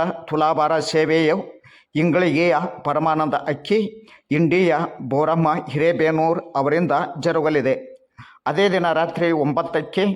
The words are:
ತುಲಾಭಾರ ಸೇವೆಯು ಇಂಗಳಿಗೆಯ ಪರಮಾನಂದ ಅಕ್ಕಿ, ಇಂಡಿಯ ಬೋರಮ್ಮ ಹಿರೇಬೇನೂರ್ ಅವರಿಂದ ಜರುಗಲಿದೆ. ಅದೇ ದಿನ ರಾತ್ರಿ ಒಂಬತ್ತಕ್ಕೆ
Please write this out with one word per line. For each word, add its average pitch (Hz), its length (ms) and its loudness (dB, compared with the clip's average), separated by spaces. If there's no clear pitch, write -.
ತುಲಾಭಾರ 156 760 0
ಸೇವೆಯು 160 640 2
ಇಂಗಳಿಗೆಯ 165 600 2
ಪರಮಾನಂದ 156 500 0
ಅಕ್ಕಿ, 196 760 -4
ಇಂಡಿಯ 165 440 2
ಬೋರಮ್ಮ 151 520 0
ಹಿರೇಬೇನೂರ್ 160 840 0
ಅವರಿಂದ 143 360 0
ಜರುಗಲಿದೆ. 151 800 0
ಅದೇ 180 240 2
ದಿನ 175 220 2
ರಾತ್ರಿ 170 400 0
ಒಂಬತ್ತಕ್ಕೆ 160 720 -2